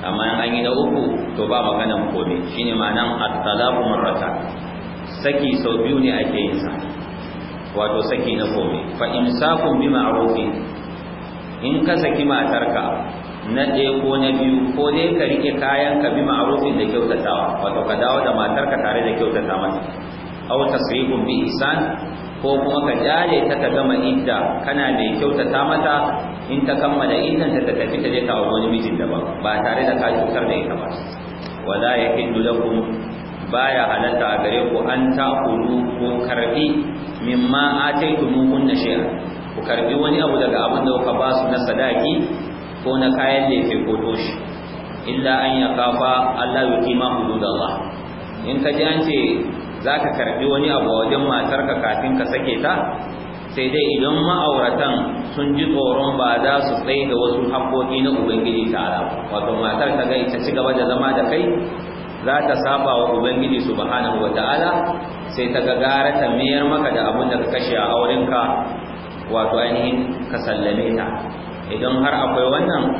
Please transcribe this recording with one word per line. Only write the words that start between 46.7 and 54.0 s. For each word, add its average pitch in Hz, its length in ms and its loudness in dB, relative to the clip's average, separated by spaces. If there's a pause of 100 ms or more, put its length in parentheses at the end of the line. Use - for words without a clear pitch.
yuqima 123 300 2 (100)
hududallah." 104 560 -2 (760)
In 135 160 0
ka 147 80 2
ji 147 140 0
an 160 180 2
ce 143 400 2 (400)
za 143 160 0
ka 147 160 -2
karbi 117 320 -2
wani 143 240 2
abu 127 160 2
a 113 160 2
wajen 139 240 2
matarka 127 540 0
kafin 123 340 0
ka 123 140 2
sake 131 320 0
ta, - 340 0 (560)
sai 131 220 0
dai 147 120 4 (120)
idan 139 240 2